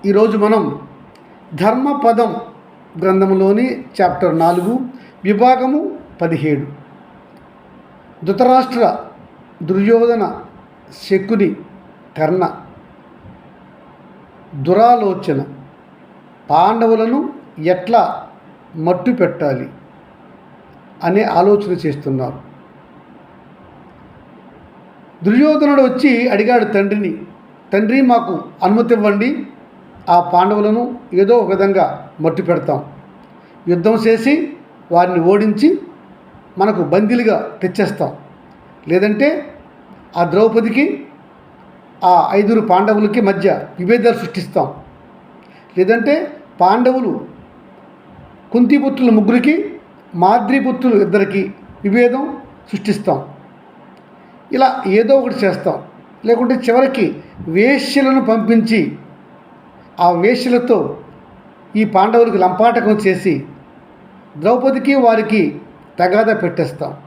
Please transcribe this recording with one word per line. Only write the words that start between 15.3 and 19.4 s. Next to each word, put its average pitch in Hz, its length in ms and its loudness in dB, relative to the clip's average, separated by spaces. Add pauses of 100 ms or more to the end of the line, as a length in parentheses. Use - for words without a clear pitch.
పాండవులను 226 840 0 (260)
ఎట్లా 180 680 -2 (500)
మట్టు 175 340 -2
పెట్టాలి 147 580 -2 (1300)